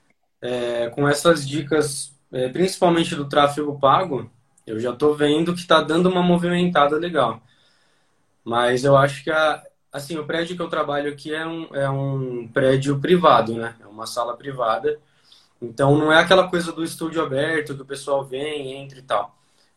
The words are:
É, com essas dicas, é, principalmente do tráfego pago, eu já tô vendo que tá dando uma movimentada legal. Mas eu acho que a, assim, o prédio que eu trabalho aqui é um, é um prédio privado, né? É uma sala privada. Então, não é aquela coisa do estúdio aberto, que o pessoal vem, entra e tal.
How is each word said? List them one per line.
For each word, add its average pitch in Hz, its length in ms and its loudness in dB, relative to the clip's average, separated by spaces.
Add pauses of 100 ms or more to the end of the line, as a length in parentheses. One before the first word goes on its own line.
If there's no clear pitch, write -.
(400)
É, 120 500 -4
com 143 160 0
essas 147 420 2
dicas, 147 640 -2 (200)
é, 127 160 -2
principalmente 170 640 2
do 143 140 -6
tráfego 143 500 0
pago, 139 500 2 (380)
eu 110 140 -6
já 123 120 -4
tô 147 220 2
vendo 151 400 2
que - 100 -10
tá 160 160 4
dando 165 300 2
uma 180 140 2
movimentada 175 720 2
legal. 143 440 -2 (1000)
Mas 120 400 0
eu 139 140 6
acho 139 260 2
que 160 80 -6
a, 156 340 0 (280)
assim, 156 260 -10
o 147 80 -8
prédio 170 300 -4
que 175 60 -6
eu 170 60 -6
trabalho 147 440 -4
aqui 151 200 -12
é 160 140 -6
um, 165 260 -10
é 139 160 -2
um 135 600 -4
prédio 135 520 2
privado, 139 540 4
né? 113 260 -6
É 101 60 -20
uma 107 220 -14
sala 120 280 -6
privada. 131 640 -4 (600)
Então, 139 360 2
não 156 160 2
é 160 60 6
aquela 180 320 4
coisa 170 220 -2
do 160 100 -8
estúdio 160 400 -6
aberto, 147 540 -2
que 135 60 -14
o 131 40 -20
pessoal 139 380 -4
vem, 135 480 -8
entra 139 260 -16
e - 40 -20
tal. - 360 -4 (380)